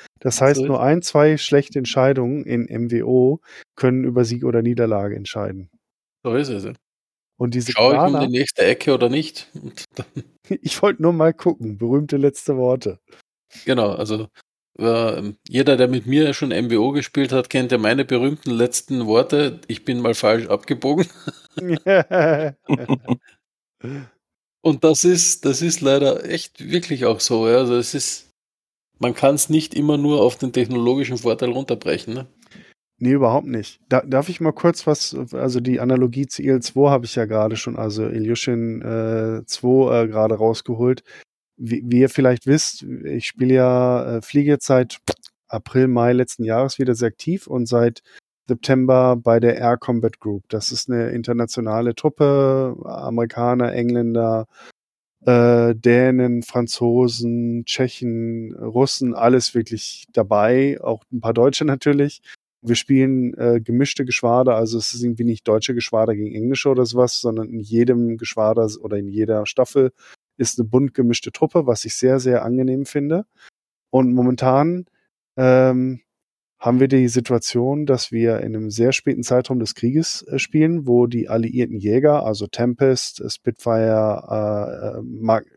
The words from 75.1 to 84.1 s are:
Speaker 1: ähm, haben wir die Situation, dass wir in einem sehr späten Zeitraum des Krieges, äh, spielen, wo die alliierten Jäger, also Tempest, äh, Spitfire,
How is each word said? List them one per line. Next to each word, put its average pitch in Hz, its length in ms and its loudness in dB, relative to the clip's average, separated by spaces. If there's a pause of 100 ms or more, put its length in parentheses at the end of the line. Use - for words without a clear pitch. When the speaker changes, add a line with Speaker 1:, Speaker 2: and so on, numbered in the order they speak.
Speaker 1:
ähm, 127 640 4 (580)
haben 123 220 2
wir 135 80 4
die 131 200 4
Situation, 123 760 -2
dass 135 260 0
wir 113 300 0
in 110 160 -6
einem 107 140 -6
sehr 117 220 2
späten 127 300 -2
Zeitraum 127 360 0
des 110 160 -6
Krieges, 139 480 -2
äh, - 160 -6
spielen, 156 480 0
wo 120 200 4
die 120 220 -4
alliierten 117 480 -2
Jäger, 131 480 2
also 104 220 -6
Tempest, 123 720 -2
äh, - 80 -8
Spitfire, 110 1700 -4